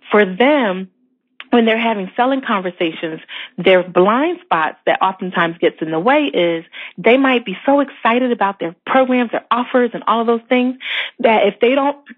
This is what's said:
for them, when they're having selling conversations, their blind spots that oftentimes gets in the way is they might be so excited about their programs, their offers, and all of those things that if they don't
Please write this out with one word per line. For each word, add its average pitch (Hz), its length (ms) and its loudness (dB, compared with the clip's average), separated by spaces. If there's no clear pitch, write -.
for 208 160 4
them, 190 640 0
when 233 140 4
they're 226 120 2
having 220 380 -4
selling 269 240 0
conversations, 180 800 -6
their 185 260 4
blind 214 580 0
spots 156 440 -2
that - 160 0
oftentimes 185 560 -2
gets - 240 -2
in 160 100 -6
the 160 80 -2
way 277 340 2
is 170 300 0
they 226 200 4
might 262 280 2
be 185 200 -8
so 285 160 4
excited 247 500 -2
about 196 280 -2
their 170 140 -8
programs, 254 460 2
their - 200 -4
offers, 247 420 0
and 170 140 -8
all 226 140 0
of 226 60 -4
those 233 200 0
things 254 300 0
that 220 260 4
if 202 140 -2
they 240 160 2
don't 277 220 -2